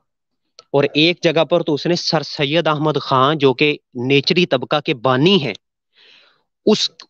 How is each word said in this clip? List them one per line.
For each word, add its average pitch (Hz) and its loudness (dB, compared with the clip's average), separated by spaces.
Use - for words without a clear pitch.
और 143 2
एक 160 0
जगह 156 2
पर 165 0
तो 160 -4
उसने 165 -2
सर 151 -4
सैयद 156 -4
अहमद 151 -2
खां, 139 2
जो 135 4
कि 147 0
नेचरी 139 0
तबका 135 -2
के 156 -4
बानी 135 2
हैं, 135 -4
उस, - 0